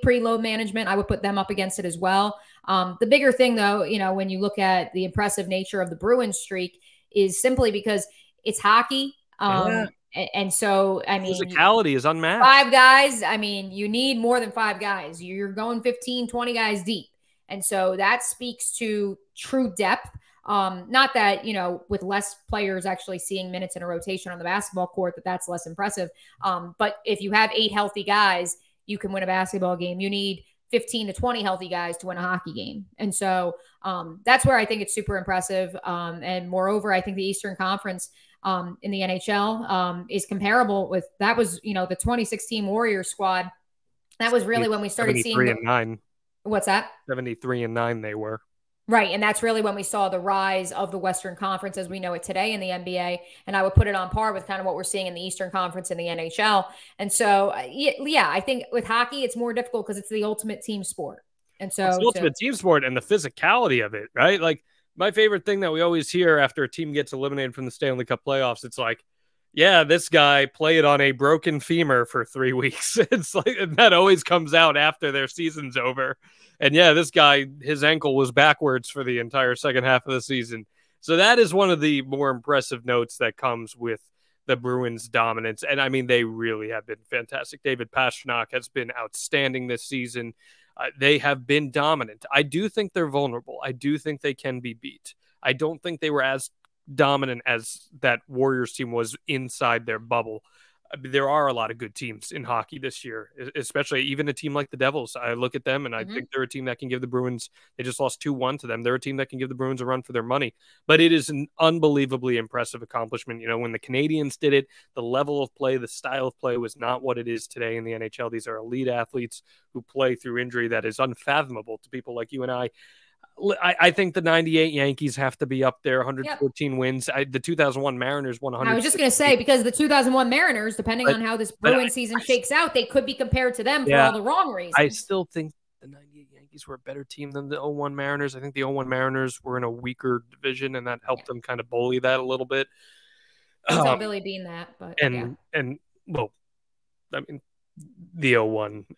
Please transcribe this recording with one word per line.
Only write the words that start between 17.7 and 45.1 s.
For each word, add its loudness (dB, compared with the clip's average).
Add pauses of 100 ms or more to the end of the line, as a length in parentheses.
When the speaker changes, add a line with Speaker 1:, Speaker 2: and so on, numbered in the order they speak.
Speaker 1:
that 2
speaks -6
to -2 (160)
true -2
depth. 0 (360)
Um, 0
not 4
that, 2
you -4
know, -4
with -4
less -2 (120)
players -2
actually -6
seeing -8
minutes -8
in -10
a -8
rotation -6
on -12
the -12
basketball -2
court, -4
that -20
that's -6
less -8
impressive. -6 (320)
Um, -4
but 0
if -2
you -4
have 4
eight 0
healthy -2
guys, 2 (300)
you -6
can -8
win -4
a -4
basketball -2
game. -6
You -2
need -4 (260)
fifteen -2
to -8
twenty -2
healthy -2
guys -6
to -12
win -6
a -6
hockey -4
game. -10 (100)
And -4
so, 0 (260)
um, -8
that's 6
where 6
I 4
think -2
it's -6
super -4
impressive. -2
Um, -6
and -6
moreover, 0
I 2
think -6
the -4
Eastern -4
Conference, -6 (340)
um, -4
in -6
the -2
N -2
H -4
L, 0
um, -2
is -4
comparable 2
with, -2 (140)
that 2
was, 0
you -4
know, 0
the -4
twenty -2
sixteen -4
Warriors 0
squad. 0 (680)
That 2
was 4
really 0
when -2
we -4
started 0